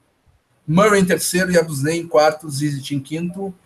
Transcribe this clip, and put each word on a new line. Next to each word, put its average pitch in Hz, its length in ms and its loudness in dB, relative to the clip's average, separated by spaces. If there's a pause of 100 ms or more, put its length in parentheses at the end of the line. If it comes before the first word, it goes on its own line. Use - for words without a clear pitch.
(640)
Murray 196 360 4
em 180 40 2
terceiro, 180 460 -2
Yabusele 160 480 0
em 165 80 -8
quarto, 156 420 2
Zizic 143 460 -6
em 139 40 -4
quinto, 175 540 -8 (120)